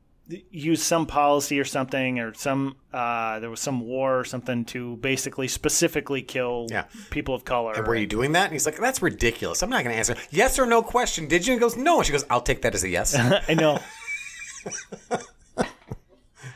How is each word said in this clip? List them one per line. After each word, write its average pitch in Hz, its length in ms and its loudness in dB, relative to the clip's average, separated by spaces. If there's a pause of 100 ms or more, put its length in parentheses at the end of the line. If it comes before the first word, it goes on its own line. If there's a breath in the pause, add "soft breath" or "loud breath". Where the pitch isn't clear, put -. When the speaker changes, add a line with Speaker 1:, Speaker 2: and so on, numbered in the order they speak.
(300)
Speaker 1:
th-, 185 220 -14
used 156 320 0
some 165 220 2
policy 147 540 2
or 135 60 0
something, 131 540 -2
or 113 140 -6
some, 135 420 -2 (180)
uh, 117 460 -2
there 117 100 -8
was 113 100 -10
some 131 220 -2
war 131 380 0
or 123 60 -2
something 120 400 -4
to 120 320 -8
basically 131 500 -2
specifically 147 720 0
kill 123 480 -4
Speaker 2:
Yeah. 107 160 -2 (240 loud breath)
Speaker 1:
people 139 260 -4
of 120 100 -10
color. 117 280 0
Speaker 2:
"And 110 140 -2
were 117 80 2
you 107 120 0
doing 123 260 0
that?" 185 120 4
And 180 80 -4
he's 139 120 -2
like, 156 120 -2
"That's 254 240 0
ridiculous. 107 600 0
I'm - 60 -2
not 190 140 0
gonna 117 120 -2
answer. 110 200 0 (140 loud breath)
Yes 247 300 4
or 254 60 4
no 233 160 6
question, 226 460 -2
did 175 200 2
you?" 262 60 4
And 233 60 2
he 240 60 6
goes, 233 120 0
"No." 302 200 4
And 175 80 4
she 143 60 2
goes, 139 180 0
"I'll 120 120 4
take - 220 0
that 113 120 2
as 90 80 -2
a 95 60 -2
yes." 101 260 2
Speaker 1:
<laughs> 131 340 4
I 170 40 4
know. 156 300 4
Speaker 2:
<laughs> - 60 -16 (2750 loud breath)